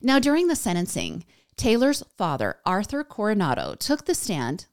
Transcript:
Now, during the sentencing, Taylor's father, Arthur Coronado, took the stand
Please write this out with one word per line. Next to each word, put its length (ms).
Now, 160
during 300
the 80
sentencing, 680
Taylor's 460
father, 380
Arthur 380
Coronado, 720
took 280
the 100
stand 580